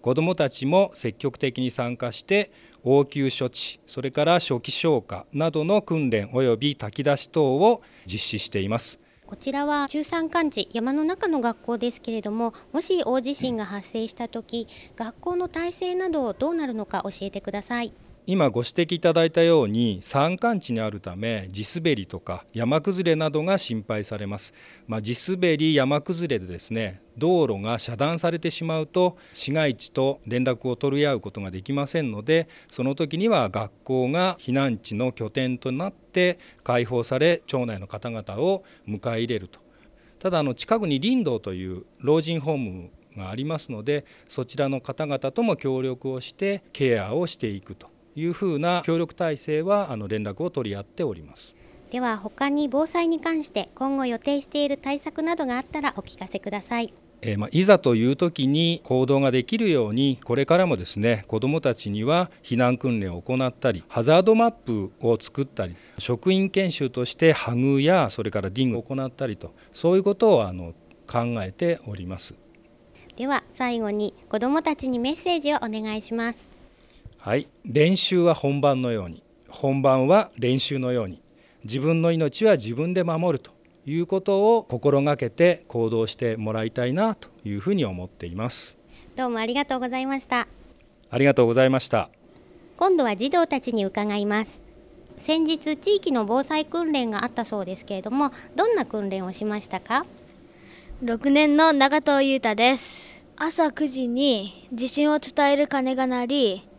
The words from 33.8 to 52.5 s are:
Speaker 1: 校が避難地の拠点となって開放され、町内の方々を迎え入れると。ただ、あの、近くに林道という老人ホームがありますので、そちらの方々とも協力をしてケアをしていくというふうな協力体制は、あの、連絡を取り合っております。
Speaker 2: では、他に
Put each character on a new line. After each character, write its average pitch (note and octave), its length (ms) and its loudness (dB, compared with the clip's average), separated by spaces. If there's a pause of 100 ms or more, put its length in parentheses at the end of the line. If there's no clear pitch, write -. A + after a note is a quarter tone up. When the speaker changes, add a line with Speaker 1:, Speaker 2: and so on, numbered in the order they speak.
Speaker 1:
校 B2+ 260 0
が F3 300 0
避 - 120 -6
難 C3 280 0
地 - 160 -10
の B2 160 -2
拠 A2 180 -8
点 B2+ 300 -2
と C3 120 -6
な E3 180 -4
っ - 40 -14
て F3+ 460 0 (240)
開 A#2+ 200 2
放 A#2 200 -2
さ C3 160 -2
れ、 E3 260 2
町 B2+ 220 -2
内 G#2 120 -8
の G2 60 -12
方 G#2+ 240 -10
々 G#2+ 320 -8
を F#3+ 220 0 (240)
迎 G#2+ 100 -6 (200)
え - 20 -2
入 A#2 80 -2
れ A#2 100 -2
る F#2 120 -8
と。 - 100 -20 (580)
た F#3+ 140 -2
だ、 F3 80 2
あ - 20 2
の、 C3 140 -2
近 - 240 0
く G3+ 80 -2
に C#3 120 0
林 A#3 240 2
道 B2+ 160 0
と G2 140 -8
い F#2 180 -8
う F2+ 140 -10 (140)
老 D3+ 220 2
人 D#3+ 200 -4
ホ D3+ 140 -2
ー - 20 -4
ム F#2 320 -8 (260)
が F#2+ 140 -10
あ G2+ 60 -8
り C3 100 -6
ま D#3 140 -4
す - 120 -12
の G#2+ 120 -10
で、 C#3+ 200 -2 (240)
そ C3 180 -6
ち - 120 -14
ら C#3 100 2
の C3+ 140 -2
方 D3+ 240 -6
々 C#3+ 140 -2
と C#3 240 -2
も G3 140 0
協 C3 260 -2
力 C3 280 -4
を B2+ 100 -8
し - 120 -14
て G3 300 -4 (100)
ケ B2 260 4
ア G2+ 140 -4
を E3+ 140 0
し - 80 -10
て A2+ 140 -4
い G2 120 -8
く - 140 -18
と - 180 -20 (240)
い D#3+ 100 -4
う F3 40 -2
ふ F3 220 -2
う C#3+ 60 -2
な F3 260 0
協 E3 120 0
力 E3 160 -2
体 D#3+ 220 -2
制 D3+ 260 -4
は、 F#3+ 300 0
あ A#2 60 -6
の、 G#2 100 -8
連 G#2+ 160 -2
絡 G2+ 180 -6
を F3 80 -2
取 B2 200 -4
り G2 60 -4
合 G2+ 60 -8
っ - 40 -10
て - 180 -8
お B2 100 -2
り E2 80 -12
ま D2 140 -20
す。 - 180 -20 (380)
Speaker 2:
で A#3+ 80 -6
は、 A#3 180 -2
他 G#3 300 -4
に D4 220 0